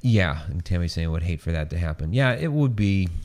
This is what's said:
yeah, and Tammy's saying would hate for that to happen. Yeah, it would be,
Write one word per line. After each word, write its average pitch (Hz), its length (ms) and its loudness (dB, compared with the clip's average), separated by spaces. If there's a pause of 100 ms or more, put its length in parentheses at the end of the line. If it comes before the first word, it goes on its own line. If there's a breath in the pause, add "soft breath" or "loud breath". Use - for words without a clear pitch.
yeah, 92 460 2
and 87 180 -6
Tammy's 87 280 0
saying 82 180 -2
would 80 120 0
hate 82 180 -2
for 82 120 -4
that 78 180 -2
to 80 80 -4
happen. 78 340 -4
Yeah, 131 220 2
it 151 160 -4
would 143 240 2
be, 98 340 2 (160)